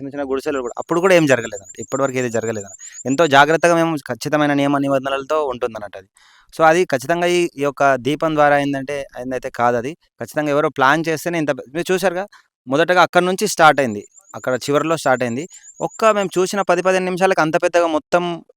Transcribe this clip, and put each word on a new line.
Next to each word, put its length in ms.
చిన్న 80
చిన్న 220
గుడిసెలు 300
కూడా, 160
అప్పుడు 220
కూడా 160
ఏం 100
జరగలేదు 300
అన్నట్టు. 260
ఇప్పటివరకు 360
ఏది 120
జరగలేదు 360
అన్నట్టు. 420
ఎంతో 200
జాగ్రత్తగా 480
మేము 200
ఖచ్చితమైన 580
నియమ 240
నిబంధనలతో 680
ఉంటుందన్నట్టు 520
అది. 100
So 60
అది 220
ఖచ్చితంగా 420
ఈ, 160
ఈ 180
యొక్క 340
దీపం 400
ద్వారా 240
ఏందంటే, 460
ఏందైతే 300
కాదు 280
అది. 160
ఖచ్చితంగా 560
ఎవరో 200
ప్లాన్ 380
చేస్తేనే 300
ఇంత 140
పె-, 240
మీరు 180
చూశారుగా, 340
మొదటగా 340
అక్కడ 200
నుంచి 260
స్టార్ట్ 320
అయింది, 280
అక్కడ 180
చివరిలో 440
స్టార్ట్ 260
అయింది. 240
ఒక్క 240
మేము 240
చూసిన 220
పది 200
పదిహేను 240
నిమిషాలకు 360
అంత 220
పెద్దగా 240
మొత్తం, 560